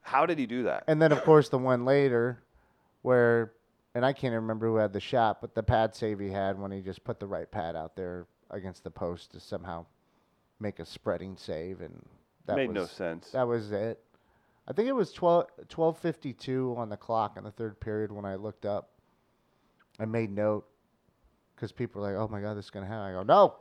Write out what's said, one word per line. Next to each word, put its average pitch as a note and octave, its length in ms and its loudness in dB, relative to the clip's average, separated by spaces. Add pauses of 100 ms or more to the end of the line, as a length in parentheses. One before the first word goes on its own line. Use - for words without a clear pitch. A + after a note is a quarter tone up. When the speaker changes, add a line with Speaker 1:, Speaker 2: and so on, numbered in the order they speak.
Speaker 1:
How C#3+ 240 2
did E3+ 120 0
he B2+ 80 -2
do A#2+ 180 -4
that? C2+ 220 -2
Speaker 2:
And D#3 140 2
then, D#3 120 8
of C#3 120 2
course, D3+ 240 10
the C3+ 100 0
one B2+ 260 2
later B2+ 580 2 (600)
where, A#2 500 4 (420)
and B2 100 0
I C3+ 80 4
can't B2+ 220 -2
remember A2 320 -2
who A2+ 100 2
had G#2+ 160 2
the G2+ 80 -4
shot, A2+ 400 2
but - 140 -12
the A2+ 80 -2
pad A2+ 320 2
save G#2+ 240 -4
he G2 120 -6
had G2 280 -2
when G2 140 -8
he G2 80 -8
just F#2 240 -12
put A#2+ 160 -8
the G2+ 60 -8
right E2 240 -8
pad E2 260 -6
out D#2+ 180 -10
there F2+ 320 -10 (240)
against F#2+ 340 -12
the F#2 60 -10
post F2 420 -8
to F2+ 80 -18
somehow E2+ 460 -12 (760)
make G#2 180 -8
a E2 80 -12
spreading F#2 500 -6
save, F2 460 -8
and E2 220 -16 (420)
that G2+ 100 -2
Speaker 1:
Made B2+ 140 0
no G2 120 -2
Speaker 2:
was, E2 80 -6
Speaker 1:
sense. E2+ 400 -8
Speaker 2:
that B2+ 160 0
was A2+ 260 -2
it. G#2+ 280 -4 (680)
I - 40 -10
think G#3 160 0
it C#4 40 -2
was A3+ 200 0
twelve, E3+ 340 4 (220)
twelve D#3+ 300 0
fifty-two C3 800 -4
on A2+ 100 -6
the G#2 80 -8
clock A2 400 -2
in G2 80 -14
the G#2 60 -12
third G#2+ 300 -10
period G#2+ 320 -4
when G2+ 120 -10
I G2 120 -6
looked G#2 280 -12
up. G2+ 260 -4 (1080)
I A2 60 -4
made A2 260 -2
note G#2 360 0 (880)
'cause - 160 -10
people A2+ 280 -8
were G2+ 120 -2
like, F#2+ 40 -4
"Oh A2 120 -2
my G#2 120 -8
God, G#2 140 -6
this G2+ 120 -10
is - 40 -20
gonna G2 160 -10
happen." G#2+ 160 -8
I G2 100 -8
go, F#2 100 -6
"No." E3+ 380 8